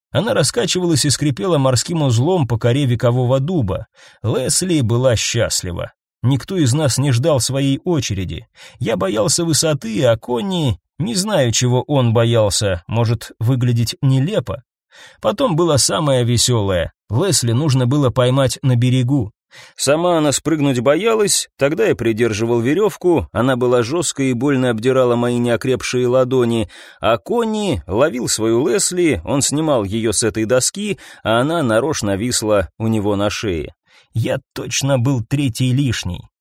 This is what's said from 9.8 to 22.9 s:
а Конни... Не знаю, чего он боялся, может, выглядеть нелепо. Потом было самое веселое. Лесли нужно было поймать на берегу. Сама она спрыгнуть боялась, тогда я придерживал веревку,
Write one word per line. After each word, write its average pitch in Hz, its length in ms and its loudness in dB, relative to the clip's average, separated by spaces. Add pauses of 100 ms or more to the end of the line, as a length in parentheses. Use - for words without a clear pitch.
а 117 120 4
Конни... 180 640 -2 (220)
Не 208 160 -2
знаю, 180 340 0
чего 123 320 2
он 127 300 2
боялся, 110 720 2
может, 113 540 -2
выглядеть 120 640 0
нелепо. 135 600 0 (580)
Потом 214 360 0
было 160 220 4
самое 151 440 2
веселое. 107 680 0 (180)
Лесли 123 400 0
нужно 127 380 2
было 139 220 2
поймать 127 520 2
на 131 140 2
берегу. 127 560 0 (440)
Сама 165 420 2
она 151 140 2
спрыгнуть 143 480 0
боялась, 196 680 0 (100)
тогда 165 280 0
я 160 80 2
придерживал 113 680 0
веревку, 160 720 0